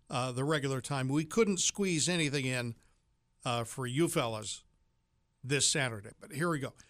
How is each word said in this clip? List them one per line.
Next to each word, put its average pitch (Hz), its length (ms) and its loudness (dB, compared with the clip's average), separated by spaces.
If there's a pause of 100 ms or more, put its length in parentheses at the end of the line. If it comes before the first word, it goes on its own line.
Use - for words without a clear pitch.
uh, 127 220 -2
the 123 120 -2
regular 139 380 0
time. 131 260 -2
We 147 180 2
couldn't 202 340 2
squeeze 170 500 0
anything 147 360 2
in, 123 300 -2 (720)
uh, 120 180 0
for 127 220 -6
you 135 220 2
fellas 113 560 -2 (800)
this 135 240 2
Saturday. 113 520 0
But - 140 -16
here 165 160 0
we 156 100 0
go. 131 140 -6 (160)